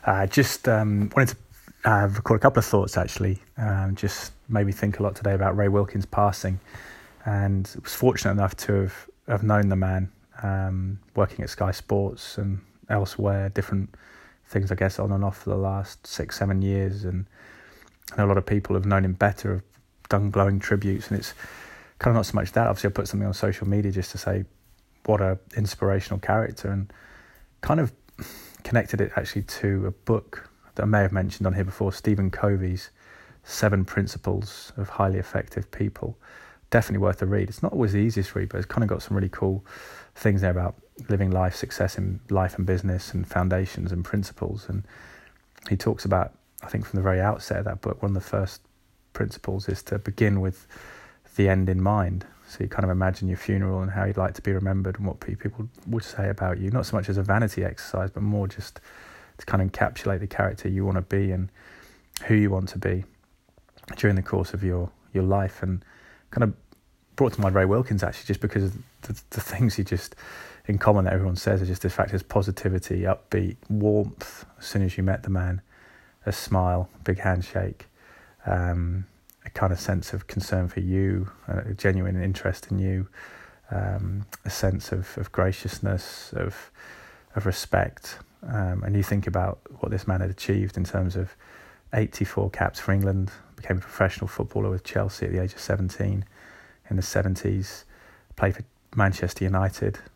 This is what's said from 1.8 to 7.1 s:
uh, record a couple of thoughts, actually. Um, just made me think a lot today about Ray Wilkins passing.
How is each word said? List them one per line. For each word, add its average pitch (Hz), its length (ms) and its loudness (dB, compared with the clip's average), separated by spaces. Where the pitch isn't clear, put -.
uh, 101 180 6
record 107 280 4
a - 60 2
couple 135 160 8
of 107 80 4
thoughts, 98 320 4
actually. 95 400 0
Um, 98 380 0
just - 400 -4
made 104 160 4
me 98 60 0
think 104 280 0
a - 20 2
lot 98 140 0
today 101 160 0
about 95 240 2
Ray 101 120 4
Wilkins 101 360 2
passing. 98 560 2